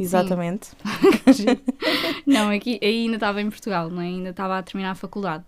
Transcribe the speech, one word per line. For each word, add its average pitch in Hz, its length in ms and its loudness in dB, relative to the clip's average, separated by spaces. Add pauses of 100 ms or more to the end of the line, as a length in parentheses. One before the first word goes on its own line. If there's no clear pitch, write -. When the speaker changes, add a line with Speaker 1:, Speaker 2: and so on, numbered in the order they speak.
Speaker 1:
exatamente. 180 680 0 (120)
Speaker 2:
<laughs> 262 1400 2
Não, 214 240 4
aqui, 208 320 -2
aí 226 220 2
ainda 226 140 -2
estava 202 220 -2
em 208 80 -2
Portugal, 180 400 -4
não 175 140 -6
é? 175 40 -6
Ainda 185 240 -6
estava 190 280 -4
a 185 60 -6
terminar 190 280 -6
a - 40 -6
faculdade. 180 520 -8